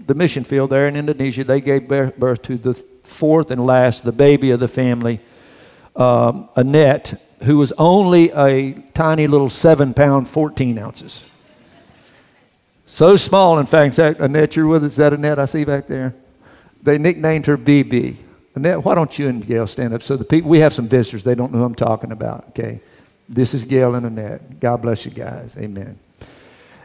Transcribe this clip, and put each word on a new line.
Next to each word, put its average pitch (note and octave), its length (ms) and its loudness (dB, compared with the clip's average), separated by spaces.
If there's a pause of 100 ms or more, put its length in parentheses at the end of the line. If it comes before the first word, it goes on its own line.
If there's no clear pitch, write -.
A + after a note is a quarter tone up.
the C3+ 60 0
mission D3 320 -2
field C3+ 240 -2
there C#3 180 2
in C#3+ 80 -6
Indonesia, C3+ 480 -4
they C3 160 0
gave C3+ 280 -2
bir-, C3+ 240 -2
birth B2+ 320 -4
to B2+ 140 -8
the A#2+ 160 -4 (300)
fourth D#3 480 0
and B2 140 -4
last, B2+ 380 2
the A#2+ 100 -4
baby C3 380 4
of A#2+ 100 0
the B2 80 0
family, A#2+ 500 -2 (800)
um, A#2+ 580 2
Annette, C#3 640 2 (220)
who D3 140 2
was C#3+ 160 0
only F3+ 580 4
a C3+ 420 0 (200)
tiny D#3+ 340 0
little C#3+ 220 2
seven C#3+ 440 2
pound, C#3 360 2
fourteen C#3 480 -4
ounces. - 480 -16 (1600)
So F#3 320 4
small, F3+ 420 2
in C#3 60 -2
fact, D3 320 2
that, D#3 220 2
Annette, D3+ 360 0
you're D#3+ 100 0
with D#3 180 2
us. D3 80 -4
Is - 60 -8
that D3 160 2
Annette D3 260 -2
I C#3 60 -2
see D3+ 180 -4
back C#3 240 -4
there? C3 280 -6 (680)
They D3+ 160 2
nicknamed D#3 500 -2
her D3 100 2
B C#3 260 2
B. B2 340 -4 (380)
Annette, D#3+ 280 -2
why - 120 0
don't D#3+ 240 -2
you C#3+ 100 -2
and A#2+ 160 -6
Gail A2+ 220 -4
stand A#2 260 -6
up A#2 80 -8
so C#3 160 -4
the A#2 80 -10
people, D#3+ 240 0
we D#3+ 100 6
have D3+ 140 4
some A#2 140 -6
visitors, A2+ 360 0
they B2 120 0
don't B2 160 -4
know A#2 80 -2
who A#2+ 60 0
I'm A#2+ 100 -6
talking A#2 360 -4
about, A2+ 380 -10
okay? A#2 320 -12 (480)
This B2+ 240 -2
is B2+ 100 -6
Gail B2+ 300 0
and A#2+ 140 -6
Annette. A2 520 -14
God A#2+ 220 -4
bless A#2 240 -6
you - 60 -16
guys. A#2+ 460 -16
Amen. G2+ 420 -14 (840)